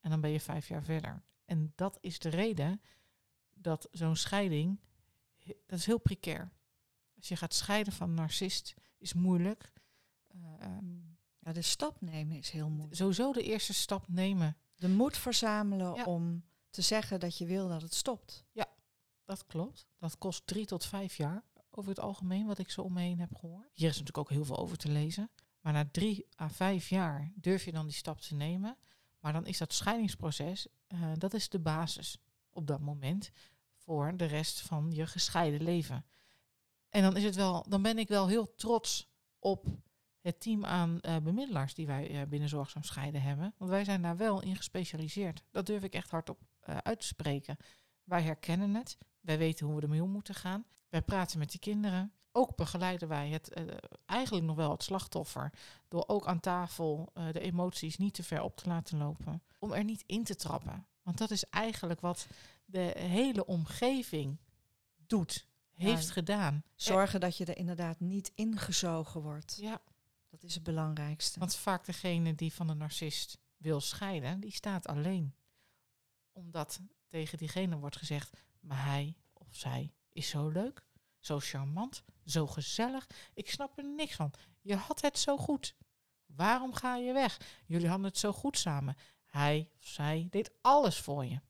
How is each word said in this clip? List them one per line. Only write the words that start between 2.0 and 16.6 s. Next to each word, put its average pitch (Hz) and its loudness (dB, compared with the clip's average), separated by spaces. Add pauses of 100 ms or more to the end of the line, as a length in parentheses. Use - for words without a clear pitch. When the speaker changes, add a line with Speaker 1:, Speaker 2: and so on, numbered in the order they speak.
Speaker 1:
is 180 -8
de 170 -2
reden 180 2 (720)
dat 165 -4
zo'n 160 0
scheiding, 185 2 (580)
he-, 185 -16 (140)
dat 185 -6
is 170 -2
heel 226 4
precair. 175 0 (640)
Als - -14
je 180 -2
gaat 165 -4
scheiden 202 2
van 180 -2
een 170 2
narcist, 165 -2 (240)
is 196 -8
moeilijk. 180 4 (560)
Eh, 190 -20 (220)
ehm, 190 -8 (540)
Speaker 2:
Ja, 165 -6
de 170 -2
stap - 0
nemen 156 -2
is 143 -8
heel 156 -2
moeilijk. 156 -4
Speaker 1:
Sowieso 190 2
de 240 0
eerste 214 -2
stap - -2
nemen. 180 2 (180)
Speaker 2:
De 180 0
moed 226 6
verzamelen 208 2
Speaker 1:
Ja. 240 -2
Speaker 2:
om 170 0 (260)